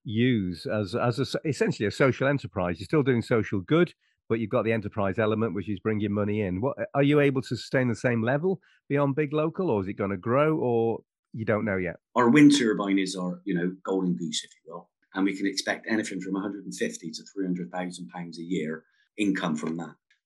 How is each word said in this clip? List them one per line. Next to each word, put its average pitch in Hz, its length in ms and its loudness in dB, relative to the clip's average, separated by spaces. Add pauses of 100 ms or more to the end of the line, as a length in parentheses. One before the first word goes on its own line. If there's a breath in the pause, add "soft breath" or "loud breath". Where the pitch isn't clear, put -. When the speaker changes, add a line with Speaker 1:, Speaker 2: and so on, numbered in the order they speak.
Speaker 1:
use 107 640 0
as, 107 260 -2
as 117 240 0
a 135 60 0
s-, - 120 -6 (100)
essentially 151 420 0
a 101 40 0
social 131 360 2
enterprise? 98 520 -2
You're 92 60 -10
still 156 160 2
doing 123 220 2
social 110 360 0
good, 156 360 2 (340)
but 117 100 2
you've 107 120 -4
got 117 140 2
the 113 60 2
enterprise 101 460 -2
element, 107 380 0
which 98 120 -6
is 101 120 -4
bringing 107 340 -2
money 104 280 0
in. 92 200 -2
What, 131 160 -4 (160)
are 143 100 2
you 143 160 4
able 139 220 2
to - 140 -6
sustain 127 320 0
the 113 80 0
same 120 260 0
level 147 380 0 (280 soft breath)
beyond 139 280 0
big 147 180 -2
local, 160 380 0
or 101 100 2
is 92 60 -2
it 101 60 -6
gonna 98 240 -2
grow, 139 400 2
or 117 420 0 (340)
you 113 100 -6
don't 107 220 0
know 98 120 0
yet? 87 180 -2 (200)
Speaker 2:
Our 120 140 6
wind 143 260 10
turbine 101 440 2
is 92 160 -2
our, 90 300 -6
you 95 100 0
know, 87 160 0 (120)
golden 95 320 0
goose, 80 280 -6
if - 100 -20
you - 180 -20
will, 87 180 -16 (260)
and 95 100 0
we 98 100 0
can 98 120 -4
expect 95 420 -4
anything 104 320 -2
from 95 140 -6
a 98 40 -2
hundred 98 260 -8
and 90 100 -10
fifty 90 340 -6
to - 140 -14 (100)
three 98 120 -4
hundred 90 260 -4
thousand 87 380 -10
pounds 85 280 -12
a 85 60 -10
year 80 400 -6 (340)
income 92 380 0
from 80 220 -6
that. 80 180 -10 (300)